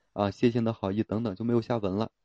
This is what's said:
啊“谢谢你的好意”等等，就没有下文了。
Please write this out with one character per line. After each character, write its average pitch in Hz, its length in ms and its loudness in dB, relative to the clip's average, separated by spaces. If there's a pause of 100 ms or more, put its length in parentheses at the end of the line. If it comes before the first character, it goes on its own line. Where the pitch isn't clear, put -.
(140)
啊 101 180 0
“谢 120 200 2
谢 120 80 0
你 113 60 2
的 113 60 2
好 98 200 -4
意” 107 120 0
等 110 200 -2
等， 101 120 -4
就 110 80 -6
没 120 100 2
有 117 80 4
下 120 160 -2
文 98 160 -2
了。 110 180 -2 (140)